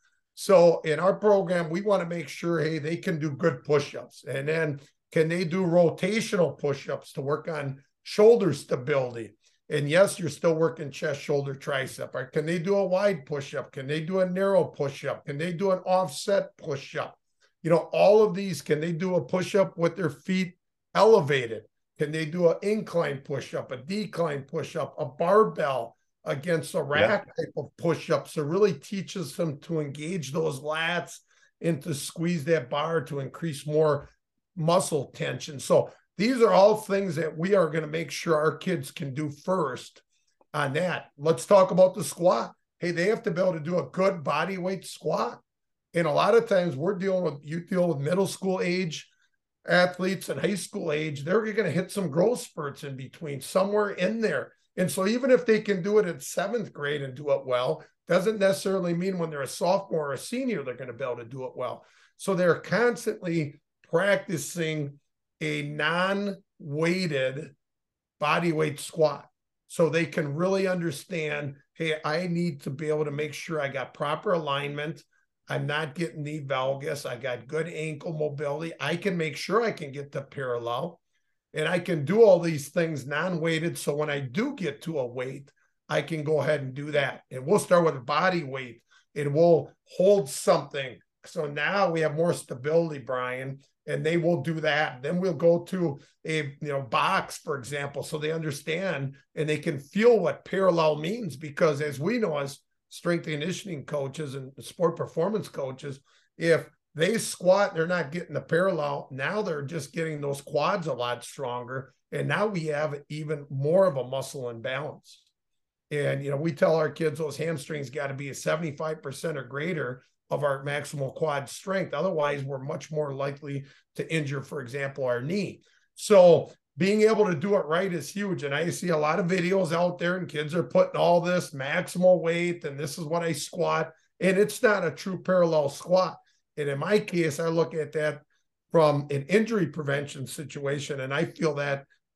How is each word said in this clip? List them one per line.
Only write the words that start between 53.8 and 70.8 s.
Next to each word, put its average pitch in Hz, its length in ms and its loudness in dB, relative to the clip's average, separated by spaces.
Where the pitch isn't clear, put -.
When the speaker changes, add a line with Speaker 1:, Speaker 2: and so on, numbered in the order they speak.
Speaker 1:
in 202 300 -2
there. 160 320 -2
And 180 160 0
so 190 160 0
even 247 240 2
if 240 140 6
they 214 160 4
can 202 200 0
do 208 180 4
it 190 80 2
in 156 120 -6
seventh 185 540 -4
grade 147 280 -4
and 135 140 -8
do 147 160 -2
it 135 140 0
well, 127 380 0
doesn't 190 320 2
necessarily 190 540 0
mean 180 240 -2
when 165 120 -4
they're 143 140 -6
a 127 40 -6
sophomore 180 600 -2
or 139 40 -4
a 127 40 -6
senior, 240 440 -4
they're 127 140 -8
gonna 123 180 -12
be 117 100 -10
able 123 140 -6
to 117 80 -12
do 127 200 -12
it 120 100 -12
well. 123 300 -8
So 190 180 0
they're 175 240 4
constantly 185 1000 -2
practicing 165 1120 -2
a 151 220 -4
non-weighted 160 1900 -2
body 170 320 2
weight 151 280 0
squat. 151 480 0
So 165 220 2
they 160 160 2
can 147 300 -4
really 190 320 2
understand, 151 880 -4